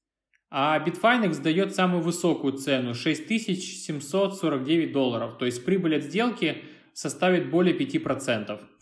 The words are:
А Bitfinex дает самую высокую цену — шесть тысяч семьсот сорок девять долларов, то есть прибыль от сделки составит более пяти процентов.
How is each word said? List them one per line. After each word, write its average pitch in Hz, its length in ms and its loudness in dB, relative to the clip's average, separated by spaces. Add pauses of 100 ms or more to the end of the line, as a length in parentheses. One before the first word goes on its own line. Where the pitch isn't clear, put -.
(500)
А 151 300 2
Bitfinex 175 640 2
дает 180 320 0
самую 180 260 2
высокую 160 520 0
цену — 131 400 -2
шесть 151 340 -2
тысяч - 520 -4
семьсот 185 580 -2
сорок 147 260 0
девять 151 300 0
долларов, 117 440 -2
то 127 80 -2
есть 123 200 -4
прибыль 170 320 2
от 135 60 -2
сделки 196 560 -2 (340)
составит 160 560 0
более 170 240 4
пяти 135 260 0
процентов. 110 640 -2 (200)